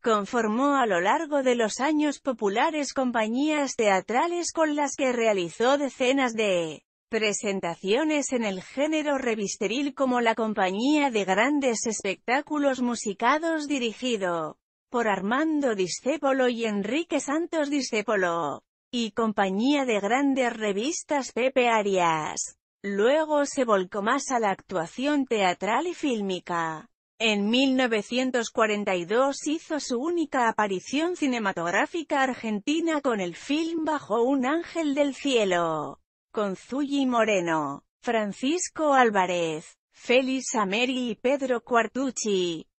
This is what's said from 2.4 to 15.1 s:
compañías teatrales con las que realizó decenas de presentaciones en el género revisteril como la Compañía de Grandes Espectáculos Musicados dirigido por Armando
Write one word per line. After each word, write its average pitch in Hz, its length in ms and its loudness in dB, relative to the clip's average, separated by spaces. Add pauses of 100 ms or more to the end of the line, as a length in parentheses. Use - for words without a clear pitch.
compañías 254 840 0
teatrales 240 760 0
con 311 240 0
las 294 220 -2
que 262 160 0
realizó 226 640 2
decenas 262 560 0
de 180 480 0 (260)
presentaciones 214 1200 0
en 240 100 0
el 190 200 -2
género 294 540 -2
revisteril 233 760 -2
como 247 260 0
la 226 140 2
Compañía 226 760 0
de 208 120 0
Grandes 240 600 2
Espectáculos 254 960 -2
Musicados 269 840 -2
dirigido 208 880 -2 (340)
por 240 160 0
Armando 247 680 0